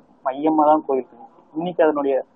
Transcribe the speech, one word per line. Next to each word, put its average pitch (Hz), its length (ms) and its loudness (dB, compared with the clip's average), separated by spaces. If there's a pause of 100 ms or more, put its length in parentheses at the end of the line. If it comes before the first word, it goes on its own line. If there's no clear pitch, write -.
(260)
மையமா 151 400 0
தான் 151 200 4
கோயில் 131 180 -2
இருந்துச்சு. - 540 -20
இன்னைக்கு 170 260 -2
அதனுடைய 143 400 0 (120)